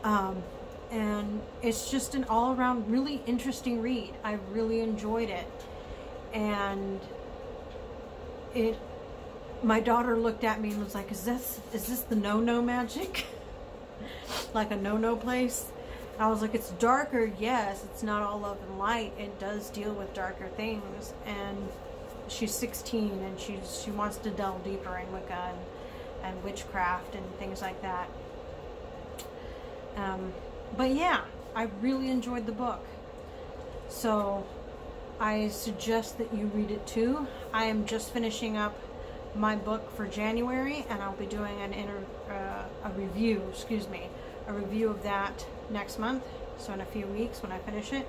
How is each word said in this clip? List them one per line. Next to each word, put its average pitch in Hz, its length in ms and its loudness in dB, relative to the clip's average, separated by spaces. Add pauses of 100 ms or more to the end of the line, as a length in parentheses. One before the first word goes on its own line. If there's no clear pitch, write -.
Um, 190 400 4 (480)
and 208 500 2 (220)
it's 226 260 2
just 262 240 2
an 262 120 2
all-around 240 680 4
really 269 340 4
interesting 247 560 2
read. 240 320 2 (100)
I 214 140 0 (140)
really 226 300 4
enjoyed 220 500 2
it. 180 160 -2 (880)
And 196 680 2 (1500)
it, 226 240 4 (840)
my 220 160 8
daughter 240 360 6
looked 226 280 4
at 220 180 4
me 214 80 2
and 208 140 0
was 196 100 -4
like, 196 180 -2
"Is 180 140 -4
this, - 360 0 (120)
is 220 140 0
this 247 140 0
the - 140 2
no-no 220 460 6
magic?" 247 680 2
<laughs> - 40 -10 (1160)
Like 214 160 4
a 214 60 2
no-no 214 400 4
place. 247 500 2 (540)
I 220 100 8
was 214 120 4
like, 220 120 2
"It's 226 180 2
darker, 240 680 6
yes. 214 460 2
It's - 180 -6
not 208 180 2
all 208 180 0
love 202 180 -4 (100)
and 190 100 -6
light. 220 400 2
It 202 220 -6
does 202 300 -4
deal 208 240 -2
with 196 200 -4
darker 190 420 -4
things." 214 580 -4 (120)
And 98 420 -4 (600)
she's - 260 0
sixteen, 220 580 0 (120)
and 190 160 -6
she's, - 440 -6
she 214 80 -4
wants 208 260 0
to 220 120 -2
delve 190 340 0
deeper 190 340 -4
in 185 140 -6
Wicca 180 400 -4
and, 180 60 -6 (680)
and 185 200 -4
witchcraft 180 720 0
and 190 100 -4 (140)
things 196 220 -4
like 185 200 -4
that. 180 260 -2 (1900)
Um, 190 380 -2 (440)
but 262 140 6
yeah, 311 300 6 (340)
I 226 140 2 (120)
really 262 280 4
enjoyed 240 360 2
the 233 60 -2
book. 208 340 -2 (1040)
So 202 560 2 (760)
I 214 300 4
suggest 220 720 0
that 226 140 0
you 208 140 2
read 208 240 2
it 208 160 -2
too. 254 400 4 (260)
I 220 120 4
am 214 200 4
just 220 260 -2
finishing 226 460 0
up 208 180 2 (600)
my 214 200 4
book 214 400 -2
for 214 100 -2
January, 247 840 2
and 208 120 -2
I'll 196 120 -2
be 196 120 -4
doing 202 360 -2
an 202 120 -2
inter-, 202 320 -4 (240)
uh, 196 600 -4
a - 20 -4
review, 196 500 4 (100)
excuse - 380 -2
me, 175 140 -4 (440)
a 214 60 -4
review 208 360 2
of 214 140 -2
that 202 420 0 (240)
next 208 280 -2
month, 254 260 0 (340)
so - 160 -6
in 190 80 -4
a 190 40 -4
few 202 220 -4
weeks 214 340 -2
when 185 100 -4
I 185 80 -4
finish 208 340 -4
it. 269 160 -2